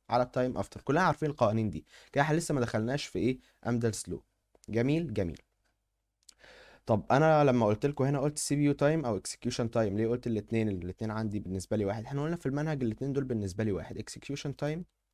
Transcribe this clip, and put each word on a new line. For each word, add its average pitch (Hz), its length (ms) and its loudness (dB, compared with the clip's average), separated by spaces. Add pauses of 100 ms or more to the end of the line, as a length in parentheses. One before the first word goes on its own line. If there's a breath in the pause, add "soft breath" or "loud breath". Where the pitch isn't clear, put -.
(100)
على 120 120 4
التايم 127 360 0
أفتر، - 220 -8
كلنا 147 220 2
عارفين 151 280 2
القوانين 110 400 2
دي، - 160 -8 (260 loud breath)
كده 139 100 2
إحنا 151 140 2
لسه 160 180 0
ما 135 60 2
دخلناش 120 460 -2
في - 120 -6
إيه؟ 127 200 0 (280 soft breath)
أمدلس 113 420 0
لو. 87 160 -8 (440)
جميل، 131 460 0
جميل. 87 280 -2 (1400 loud breath)
طب 107 240 2
أنا 151 340 6
لما 123 220 4
قلت 104 200 2
لكم 139 180 0
هنا 139 160 0
قلت 147 180 -2
سي - 180 -2
بي 147 80 2
يو 143 80 4
تايم 147 320 2
أو 113 120 0
اكسكيوشن 117 540 -4
تايم، 107 260 0
ليه 110 120 0
قلت 123 180 -2
الاتنين؟ 110 420 0
الاتنين 92 420 -4
عندي 107 300 -4
بالنسبة 92 360 -4
لي 107 80 0
واحد، 113 200 -2
إحنا 139 180 -6
قلنا 165 140 -2
في 170 100 -10
المنهج 147 380 -2
الاتنين 127 280 -2
دول 135 120 -2
بالنسبة 107 400 -2
لي 107 80 2
واحد، - 260 -4
اكسكيوشن - 580 -8
تايم 156 280 -4 (300)